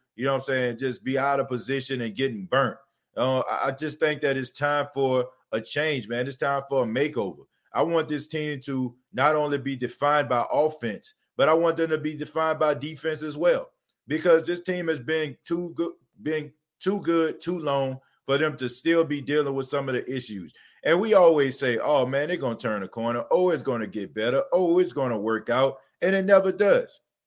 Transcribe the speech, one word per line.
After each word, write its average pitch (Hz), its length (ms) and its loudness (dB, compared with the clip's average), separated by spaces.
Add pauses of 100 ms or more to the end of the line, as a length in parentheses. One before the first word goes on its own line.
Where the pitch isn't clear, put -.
(160)
you 117 80 -6
know 139 80 0
what 135 60 0
I'm 123 40 -6
saying, 127 360 -2
just 123 260 -6
be 131 120 -2
out 139 220 0
of 131 100 -2
position 131 520 -4
and 113 160 -8
getting 117 300 -4
burnt. 123 320 0 (380)
Uh, 127 240 2
I, 113 280 -2
I - 20 0
just 151 300 -8
think 151 220 0
that 139 140 2
it's 131 140 -6
time 147 420 -2
for 127 380 0 (220)
a 113 80 -2
change, 139 480 -4
man. 120 180 -4
It's 135 100 -10
time 139 320 -2
for 135 140 2
a 117 40 0
makeover. 113 600 -2 (260)
I 120 100 0
want 160 260 0
this 143 180 -6
team 151 360 -6
to 131 320 -6 (180)
not 143 240 2
only 147 220 0
be 135 180 -6
defined 143 520 0
by 120 220 0
offense, 131 640 -2 (220)
but 135 120 4
I 156 60 6
want 165 220 2
them 160 140 0
to 156 80 2
be 151 160 -6
defined 151 440 -2
by 151 160 2
defense 151 480 -6
as 151 140 -8
well, 160 340 2 (380)
because 160 360 4
this 175 160 -4
team 180 280 -4
has 156 120 -2
been 151 440 -4
too 170 320 -4
good, 170 160 -2 (300)
been 147 300 -4 (280)
too 196 200 -2
good, 160 400 0
too 180 180 -4
long 139 400 -2 (280)
for 135 120 2
them 151 200 0
to 127 100 -4
still 165 360 2
be 147 160 -4
dealing 143 340 0
with 135 120 -2
some 139 220 -4
of 131 60 -2
the 120 200 -4
issues. 101 380 -8 (320)
And 170 160 4
we 220 140 2
always 156 440 6
say, 123 200 0
"Oh, 135 280 2
man, 139 220 -2
they're 180 80 -2
gonna 123 200 -4
turn 107 260 -4
the 92 60 -8
corner. 117 420 -4
Oh, 180 200 4
it's 147 120 0
gonna 117 240 -2
get 98 280 -8
better. 123 380 0
Oh, 175 260 4
it's 175 140 2
gonna 127 260 -2
work 110 320 -2
out." 131 280 2 (240)
And 190 120 2
it 190 100 0
never 190 280 6
does. 185 480 2 (260)